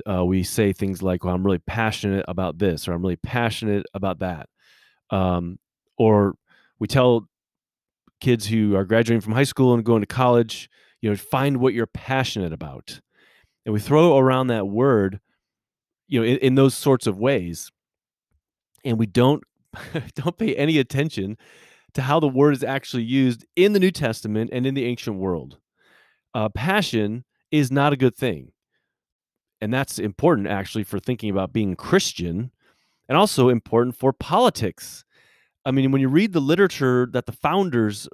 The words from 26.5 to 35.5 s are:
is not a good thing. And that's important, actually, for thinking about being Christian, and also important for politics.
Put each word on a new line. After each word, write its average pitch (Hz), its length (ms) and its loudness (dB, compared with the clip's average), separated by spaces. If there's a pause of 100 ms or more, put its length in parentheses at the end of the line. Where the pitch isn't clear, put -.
is 147 180 2
not 143 240 2
a 135 40 0
good 127 180 2
thing. 82 380 -6 (1080)
And 110 120 -4
that's 135 260 -4
important, 107 480 2
actually, 98 380 -4
for 101 120 -6
thinking 113 320 -6
about 95 240 -2
being 101 220 -2
Christian, 104 760 -4 (580)
and 135 80 2
also 139 320 4
important 120 460 0
for 131 180 0
politics. - 920 -2 (640)